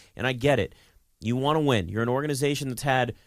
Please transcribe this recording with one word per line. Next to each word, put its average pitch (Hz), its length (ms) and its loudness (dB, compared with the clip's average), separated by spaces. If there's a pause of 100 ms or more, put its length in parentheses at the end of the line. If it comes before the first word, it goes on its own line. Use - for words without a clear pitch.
(180)
And 117 100 -2
I 131 60 0
get 127 260 2
it. - 160 -4 (460)
You 117 160 -2
want 143 180 2
to 160 60 2
win. 120 280 2
You're 107 140 -2
an 117 60 0
organization 143 600 -2
that's 120 140 -8
had 131 320 0 (120)